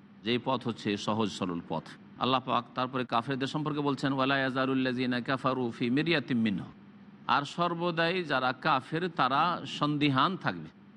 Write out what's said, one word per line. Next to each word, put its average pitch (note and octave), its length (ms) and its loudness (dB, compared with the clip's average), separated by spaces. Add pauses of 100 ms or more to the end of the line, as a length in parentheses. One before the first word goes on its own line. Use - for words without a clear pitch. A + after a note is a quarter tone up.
(240)
যেই A#2 200 2
পথ C3 240 -2
হচ্ছে A2 300 -2
সহজ G#2+ 340 0
সরল F2+ 360 -4
পথ। D#2+ 160 -4 (360)
আল্লাহ B2+ 260 2
পাক A#2+ 200 0 (100)
তারপরে B2+ 300 -2
কাফেরদের B2+ 420 -2
সম্পর্কে D3 320 -2
বলছেন, C#3 340 0
"ওয়ালা C3+ 260 2
ইয়াজালুল C3 380 0
লাযিনা B2 440 0
কাফারু B2+ 500 0
ফি A#2+ 180 -2
মিরয়াতিম C#3+ 480 2
মিনহু", A2 340 0 (560)
আর C3 160 4
সর্বদাই E3+ 800 0
যারা C3+ 300 0
কাফের D#3+ 560 0
তারা C#3+ 560 2
সন্দিহান D3 720 2
থাকবে, F2 300 -4 (300)